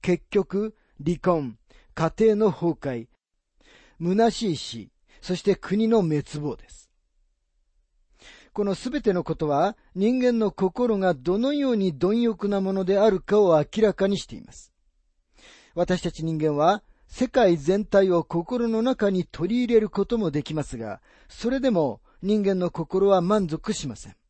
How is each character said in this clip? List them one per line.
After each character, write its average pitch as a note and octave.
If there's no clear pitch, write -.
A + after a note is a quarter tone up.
結 F3
局、 G3+
離 E3
婚、 D3+
家 D#3+
庭 A3
の G#3
崩 E3+
壊、 B2
虚 G3
し G#3+
い -
死、 A2+
そ F3+
し -
て G3
国 A3
の A3+
滅 D3+
亡 D3
で -
す。 -
こ G#3
の G3
す -
べ C#4
て G#3
の F3
こ D#3+
と D#3
は、 E3
人 A#3
間 B3
の G#3
心 G#3+
が F#3
ど D3
の B3+
よ C#4
う A#3
に F#3
貪 G3+
欲 G#3
な G3
も F#3+
の F#3+
で G3
あ A3
る F#3+
か G#3
を E3+
明 G3+
ら G3+
か G3
に G3
し -
て A2
い -
ま -
す。 -
私 F3
た F3
ち D#3+
人 D#3+
間 D3+
は、 E3+
世 -
界 F#3+
全 F#3
体 F#3+
を E3+
心 A#3
の A3+
中 A#3+
に F#3
取 F#3+
り B3
入 A#3
れ A3+
る G#3+
こ G3
と A#3
も F#3
で C#3+
き D#3
ま D3+
す -
が、 G#2+
そ -
れ C4
で B3+
も D3
人 G#3
間 G3
の F3
心 F#3+
は F#3
満 F#3+
足 D#3+
し -
ま G#2+
せ -
ん。 -